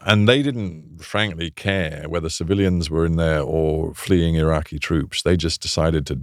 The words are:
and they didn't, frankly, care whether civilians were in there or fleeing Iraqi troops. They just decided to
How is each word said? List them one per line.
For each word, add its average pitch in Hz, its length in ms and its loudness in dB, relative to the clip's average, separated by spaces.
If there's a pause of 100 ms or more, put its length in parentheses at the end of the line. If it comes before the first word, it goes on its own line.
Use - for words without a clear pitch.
and 104 220 6
they 139 140 6
didn't, 92 600 -6
frankly, 87 480 -2
care 80 560 -2
whether 80 220 -4
civilians 90 600 2
were 82 160 0
in 82 120 2
there 80 240 2
or 80 520 -2
fleeing 85 440 2
Iraqi 78 420 0
troops. - 440 -4
They 87 140 2
just 78 240 -2
decided 80 460 -2
to 67 160 -6